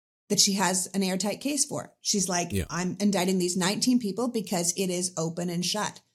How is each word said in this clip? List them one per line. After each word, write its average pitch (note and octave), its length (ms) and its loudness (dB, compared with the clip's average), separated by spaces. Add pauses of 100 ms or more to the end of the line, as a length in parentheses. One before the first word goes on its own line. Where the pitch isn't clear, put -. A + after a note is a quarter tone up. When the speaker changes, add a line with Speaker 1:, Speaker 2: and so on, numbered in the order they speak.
(300)
Speaker 1:
that G3 100 4
she G3 140 4
has F#3+ 400 0
an G3 100 2
airtight F#3+ 380 0
case C#4+ 240 0
for. - 360 -6
She's F#3+ 280 0
like, F3 220 0
Speaker 2:
Yeah. G2+ 180 0
Speaker 1:
"I'm F3+ 300 -2
indicting F#3 380 2
these F3+ 200 0
nineteen G#3+ 420 2
people A3 300 -2
because F#3 480 0
it F#3+ 120 0
is F3+ 280 -2
open E3 320 -2
and F3 160 -2
shut. G#3 360 -4 (140)